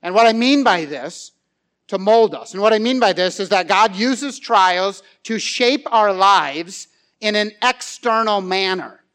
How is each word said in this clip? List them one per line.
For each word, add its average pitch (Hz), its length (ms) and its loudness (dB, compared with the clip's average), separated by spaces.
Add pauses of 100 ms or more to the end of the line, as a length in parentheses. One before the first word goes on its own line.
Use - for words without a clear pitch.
And 180 100 -6
what 226 140 6
I 226 60 4
mean 262 300 2
by 180 220 2
this, 143 460 -14 (560)
to 196 100 -6
mold 214 380 2
us, - 180 -16
and 190 80 -8
what 220 120 4
I 220 60 0
mean 247 200 -2
by 208 140 2
this 180 260 -4
is 190 100 -6
that 185 180 0
God 202 280 2
uses 254 420 -4
trials 190 640 0 (220)
to 220 160 -6
shape 262 520 -2
our 214 220 2
lives 180 760 0 (320)
in 208 160 -4
an 214 160 -2 (120)
external 226 760 -2
manner. 185 640 -6 (120)